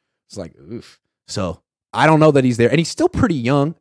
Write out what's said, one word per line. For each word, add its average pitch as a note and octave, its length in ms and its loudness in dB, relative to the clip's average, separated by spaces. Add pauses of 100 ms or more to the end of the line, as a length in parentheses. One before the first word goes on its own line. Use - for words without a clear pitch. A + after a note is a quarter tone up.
(280)
It's - 100 -20
like, F2 180 -14 (160)
oof. - 280 -18 (280)
So F2+ 360 -8 (280)
I A#2 140 0
don't D#3 140 4
know D#3 120 6
that C#3 120 4
he's B2 140 0
there. A#2 120 4
And B2+ 80 -8
he's E3 120 -2
still E4+ 200 -2
pretty G3+ 260 -2
young. C#3 460 -2